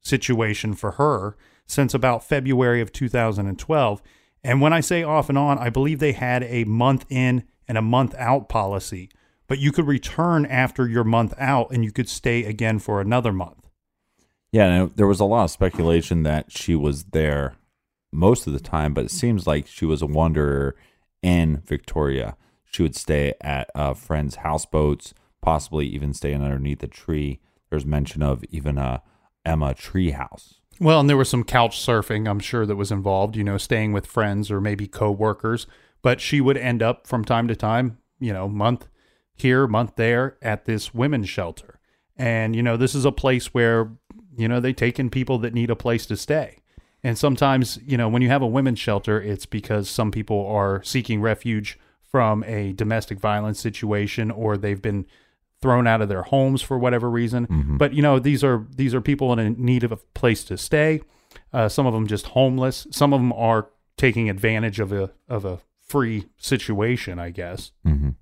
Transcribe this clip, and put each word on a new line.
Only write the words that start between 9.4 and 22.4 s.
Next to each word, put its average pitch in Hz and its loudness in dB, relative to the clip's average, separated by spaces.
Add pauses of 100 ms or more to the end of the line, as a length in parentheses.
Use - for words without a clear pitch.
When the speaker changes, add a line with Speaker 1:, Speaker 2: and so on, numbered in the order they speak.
Speaker 1:
but 139 -4
you 139 2
could 165 2
return 156 2
after 127 0
your 117 2
month 113 2
out 131 0
and 123 0
you 107 -2
could 120 -4
stay 120 -2
again 107 0
for 101 -2
another 113 0
month. 90 -8 (840)
Speaker 2:
Yeah, 107 6
and 90 2
there 104 4
was 98 4
a 104 4
lot 107 4
of 82 0
speculation 85 2
that 76 -2
she - -2
was 73 0
there 73 -2 (560)
most 95 4
of 76 -4
the 69 -4
time, 76 -2
but 67 -2
it - -8
seems 113 0
like 73 0
she - -6
was 78 0
a 80 -2
wanderer 73 0 (460)
in 82 2
Victoria. 69 -4 (300)